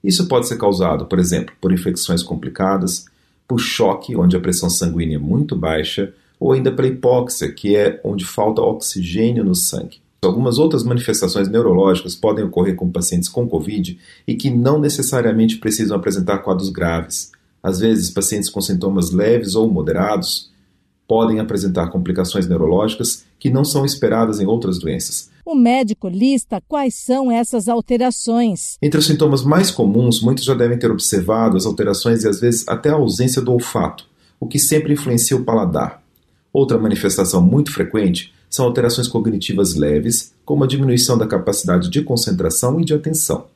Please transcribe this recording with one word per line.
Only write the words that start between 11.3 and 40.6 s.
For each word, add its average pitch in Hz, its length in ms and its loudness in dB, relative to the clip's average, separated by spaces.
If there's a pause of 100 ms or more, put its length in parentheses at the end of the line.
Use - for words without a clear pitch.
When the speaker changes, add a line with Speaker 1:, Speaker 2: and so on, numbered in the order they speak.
Speaker 1:
neurológicas 95 680 2
podem 107 280 0
ocorrer 90 300 0
com 87 160 -2
pacientes 87 380 -2
com 120 180 -2
covid 90 500 -4 (300)
e 117 80 -2
que 131 160 -2
não 131 300 2
necessariamente 117 800 0
precisam 107 380 -2
apresentar 95 420 0
quadros 95 300 -2
graves. 82 640 -4 (320)
Às 90 160 -2
vezes, 104 320 2
pacientes 101 380 -4
com 101 120 -6
sintomas 92 520 -2
leves 104 420 2
ou 110 160 4
moderados 87 800 -2 (560)
podem 110 320 2
apresentar 92 520 -2
complicações 90 580 -2
neurológicas 90 760 0 (140)
que 135 100 -2
não 135 160 2
são 143 200 0
esperadas 110 560 0
em 95 60 0
outras 101 340 -2
doenças. - 500 -6 (160)
Speaker 2:
O 330 80 -6
médico 233 540 2
lista 214 580 0
quais 277 300 -2
são 254 340 -2
essas 226 380 -2
alterações. 233 1120 -2
Speaker 1:
Entre 147 160 2
os 147 80 2
sintomas 143 380 2
mais 175 260 4
comuns, 113 500 2
muitos 127 240 0
já 135 100 2
devem 120 240 2
ter 117 120 2
observado 104 680 2
as 92 100 0
alterações 107 580 0
e, 110 40 6
às 95 120 2
vezes, 120 260 2
até 147 240 0
a 156 40 4
ausência 127 460 2
do 123 120 0
olfato, 113 540 -2 (340)
o 120 60 -6
que 131 120 -4
sempre 151 360 2
influencia 127 420 0
o 123 80 -2
paladar. 90 580 -2 (500)
Outra 123 240 2
manifestação 98 640 0
muito 139 320 4
frequente - 580 -2 (200)
são 127 160 0
alterações 120 420 0
cognitivas 101 640 0
leves, 76 600 0 (100)
como 147 180 2